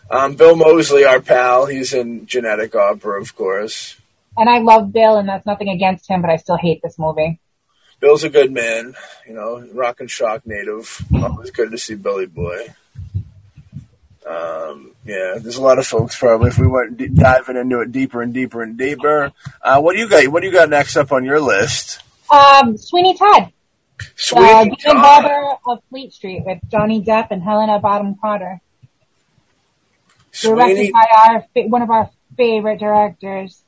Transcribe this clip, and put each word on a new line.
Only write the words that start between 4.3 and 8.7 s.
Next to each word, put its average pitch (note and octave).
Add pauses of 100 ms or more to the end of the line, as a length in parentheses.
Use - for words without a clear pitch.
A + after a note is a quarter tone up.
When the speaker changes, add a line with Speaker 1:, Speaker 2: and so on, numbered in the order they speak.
Speaker 2:
And A3+
I A#3+
love A3
Bill, A3
and G3+
that's G3
nothing G3+
against F#3
him, F#3
but F3
I E3
still E3
hate E3
this D#3+
movie. D#3 (600)
Speaker 1:
Bill's D3
a D3+
good C#3
man, A#2 (320)